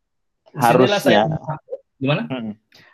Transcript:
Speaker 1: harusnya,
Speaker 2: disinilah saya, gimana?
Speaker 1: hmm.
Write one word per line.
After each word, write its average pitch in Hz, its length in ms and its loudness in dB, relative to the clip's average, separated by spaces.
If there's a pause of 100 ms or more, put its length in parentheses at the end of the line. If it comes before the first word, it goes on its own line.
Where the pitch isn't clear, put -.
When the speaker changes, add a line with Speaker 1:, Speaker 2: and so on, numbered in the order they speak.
(540)
Speaker 1:
harusnya, 127 460 2
Speaker 2:
disinilah - 20 -6
saya, 208 200 4 (760)
gimana? 143 300 -2
Speaker 1:
hmm. 117 240 -8 (420)